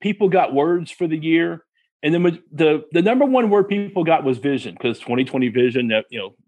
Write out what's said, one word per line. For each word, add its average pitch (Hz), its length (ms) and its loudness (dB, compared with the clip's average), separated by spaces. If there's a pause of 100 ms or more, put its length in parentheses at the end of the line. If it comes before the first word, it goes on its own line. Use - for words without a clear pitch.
people 202 280 0
got 175 240 2
words 160 380 0
for 180 160 -4
the 156 100 -4
year. 165 460 -2 (400)
And 151 100 0
then 170 380 0
the, 151 400 2
the 170 100 2
number 247 240 2
one 254 240 2
word 202 200 4
people 202 340 -4
got 160 200 2
was 131 140 0
vision, 117 400 -4
'cause 117 220 -4
twenty 120 260 -2
twenty 131 240 -2
vision, 123 400 0
that, 110 200 0
you 117 100 -10
know, 98 160 -12 (120)